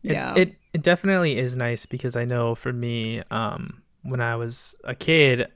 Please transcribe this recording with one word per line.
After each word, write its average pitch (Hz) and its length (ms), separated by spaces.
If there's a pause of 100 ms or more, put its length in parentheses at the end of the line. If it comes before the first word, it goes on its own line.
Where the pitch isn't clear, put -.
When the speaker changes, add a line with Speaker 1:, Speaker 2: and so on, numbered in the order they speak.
Speaker 1:
It, 202 80
Speaker 2:
Yeah. 131 240
Speaker 1:
it, 185 200 (180)
it 160 80
definitely 175 560
is 123 180
nice 120 300
because 127 320
I 120 80
know 120 280
for 123 200
me, 117 480 (100)
um, - 500 (200)
when 127 180
I 117 160
was 117 480
a 123 120
kid 139 600